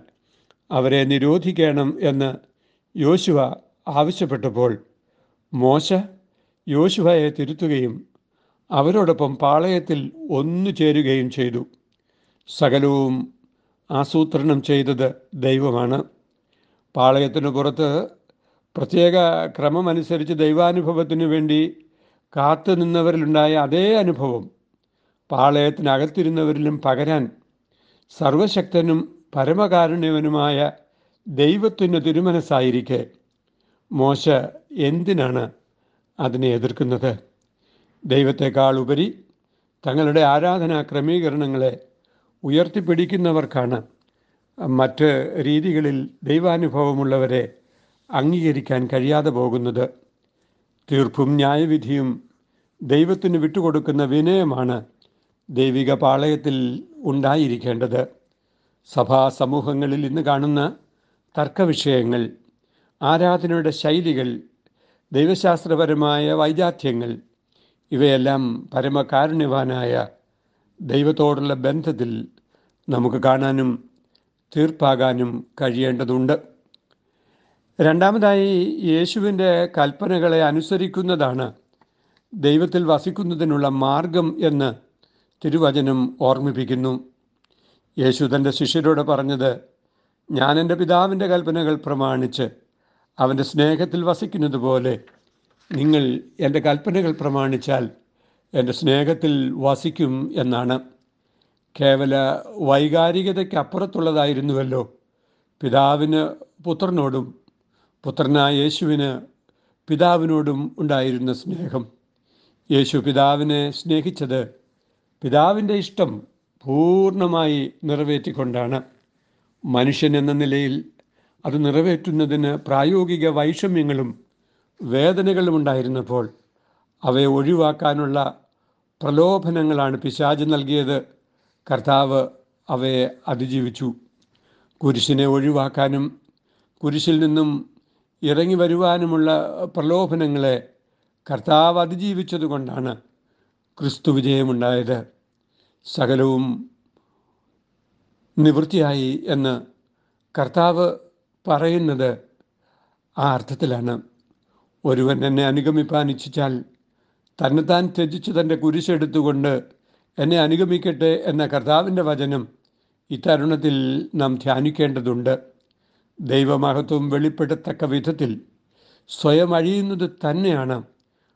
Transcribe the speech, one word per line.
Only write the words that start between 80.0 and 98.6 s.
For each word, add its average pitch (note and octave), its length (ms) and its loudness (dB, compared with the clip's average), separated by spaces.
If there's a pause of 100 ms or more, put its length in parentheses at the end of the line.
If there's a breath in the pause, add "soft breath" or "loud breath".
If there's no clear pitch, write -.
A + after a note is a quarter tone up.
അനുസരിക്കുന്നതാണ് D#3 1120 -2 (760)
ദൈവത്തിൽ F3 520 2
വസിക്കുന്നതിനുള്ള D#3 840 0 (100)
മാർഗം D#3+ 640 0
എന്ന് C#3 340 0 (680)
തിരുവചനം C#3 800 0
ഓർമ്മിപ്പിക്കുന്നു. B2+ 840 -2 (920)
യേശു C3 280 2
തൻ്റെ C#3 280 0
ശിഷ്യരോട് D3+ 500 0
പറഞ്ഞത്, C3+ 580 -2 (680)
"ഞാൻ C#3 300 2
എൻ്റെ E3+ 160 0
പിതാവിൻ്റെ F3+ 540 2
കൽപ്പനകൾ E3 460 0
പ്രമാണിച്ച് C3 760 -2 (680)
അവൻ്റെ C3+ 260 0
സ്നേഹത്തിൽ D#3+ 600 0
വസിക്കുന്നത് E3 520 -2
പോലെ B2+ 480 -2 (640)
നിങ്ങൾ C#3+ 500 0 (200)
എൻ്റെ D3 200 0
കൽപ്പനകൾ D#3+ 520 0
പ്രമാണിച്ചാൽ C3+ 800 -4 (640)
എൻ്റെ B2 180 0